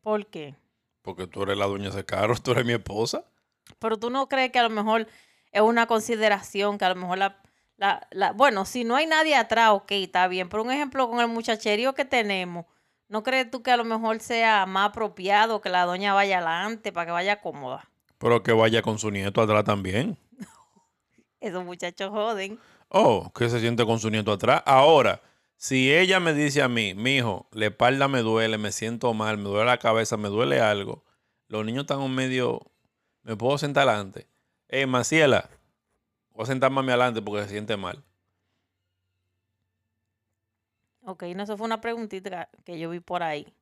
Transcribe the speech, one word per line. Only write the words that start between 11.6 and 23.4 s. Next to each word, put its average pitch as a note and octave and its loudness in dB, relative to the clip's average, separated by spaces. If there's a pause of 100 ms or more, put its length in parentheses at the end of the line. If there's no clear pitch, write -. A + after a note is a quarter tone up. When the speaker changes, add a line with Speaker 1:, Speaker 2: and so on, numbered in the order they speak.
Speaker 1:
que C4+ -4
tenemos, F#3+ -2 (420)
¿no G#3+ -6
crees C4 0
tú B3 -10
que B3+ 0
a A#3+ 4
lo A#3 0
mejor A3 -2
sea A3 2
más F#3+ 0
apropiado G#3 0
que G3+ -6
la F3+ 2
doña F#3+ -2
vaya G3 2
adelante F#3+ -6
para E3+ -6
que E3 -8
vaya G3 0
cómoda? C#3 -12 (280)
Speaker 2:
Pero A#2+ 2
que - 0
vaya A2+ 4
con G#2+ -4
su G#2+ -4
nieto G2+ -2
atrás G#2+ 4
también. G#2 -2 (200)
Speaker 1:
<laughs> - -20
Esos F3+ -8
muchachos F3+ -8
joden. G#3 -4 (300)
Speaker 2:
Oh, C#3+ 4
que A#2+ 0